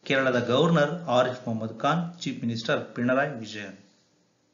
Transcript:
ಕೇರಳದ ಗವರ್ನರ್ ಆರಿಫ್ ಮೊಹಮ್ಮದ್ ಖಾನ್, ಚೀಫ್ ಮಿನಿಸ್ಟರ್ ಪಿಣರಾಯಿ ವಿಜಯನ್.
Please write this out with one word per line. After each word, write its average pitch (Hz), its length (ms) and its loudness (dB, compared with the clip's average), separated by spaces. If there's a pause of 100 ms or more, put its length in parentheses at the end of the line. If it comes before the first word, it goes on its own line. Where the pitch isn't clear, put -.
ಕೇರಳದ 131 360 2
ಗವರ್ನರ್ 147 680 2
ಆರಿಫ್ 123 380 2
ಮೊಹಮ್ಮದ್ 110 320 -4
ಖಾನ್, 165 420 -2
ಚೀಫ್ 131 200 -6
ಮಿನಿಸ್ಟರ್ 117 540 -4
ಪಿಣರಾಯಿ 131 440 0
ವಿಜಯನ್. 104 380 -12 (760)